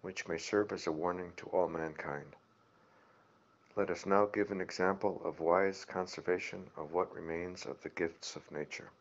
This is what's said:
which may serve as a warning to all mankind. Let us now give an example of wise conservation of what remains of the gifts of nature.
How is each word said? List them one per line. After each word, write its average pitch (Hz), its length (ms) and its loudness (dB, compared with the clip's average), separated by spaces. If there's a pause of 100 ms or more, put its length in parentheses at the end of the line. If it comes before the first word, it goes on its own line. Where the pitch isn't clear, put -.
which - 260 -8
may 85 80 0
serve 104 360 2
as 92 140 -4
a 82 60 0
warning 87 460 -2
to - 80 -12
all 90 200 4
mankind. 78 680 -4 (1400)
Let 98 120 2
us 87 160 -2
now 101 220 6
give 104 240 0
an 98 100 -2
example 92 640 2
of 80 160 -4
wise 92 460 4
conservation 90 920 -2
of 78 160 -8
what 90 220 2
remains 85 500 -6
of 69 160 -8
the - 80 -8
gifts - 480 -4
of - 160 -14
nature. - 380 -8 (100)